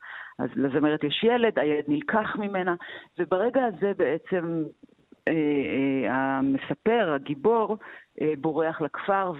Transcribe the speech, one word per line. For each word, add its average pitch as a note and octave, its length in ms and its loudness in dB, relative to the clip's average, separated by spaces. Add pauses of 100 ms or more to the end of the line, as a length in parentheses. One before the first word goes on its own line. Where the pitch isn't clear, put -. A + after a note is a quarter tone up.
(400)
אז C3 160 -2
לזמרת C#3+ 480 2
יש C#3+ 200 -2
ילד, A3+ 360 4
הילד D3 280 2
נלקח G3+ 480 0
ממנה, F#3+ 400 -2 (440)
וברגע G#3 460 2
הזה G3 320 0
בעצם, E3 640 0 (640)
אה, D#3+ 60 2
אה, C3+ 840 0
המספר, C3+ 1000 0
הגיבור, G3+ 600 0 (440)
אה, D#3 160 2
בורח D#3 440 0
לכפר F#3+ 580 0